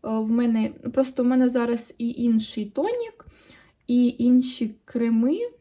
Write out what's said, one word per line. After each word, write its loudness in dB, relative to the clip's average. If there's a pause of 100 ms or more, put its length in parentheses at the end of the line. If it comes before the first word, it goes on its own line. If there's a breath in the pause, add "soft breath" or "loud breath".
в -4
мене, 0 (200)
просто 0
в 2
мене 4
зараз -2
і -4
інший 0
тонік, -6 (600 soft breath)
і 2
інші 2 (100)
креми 0 (220)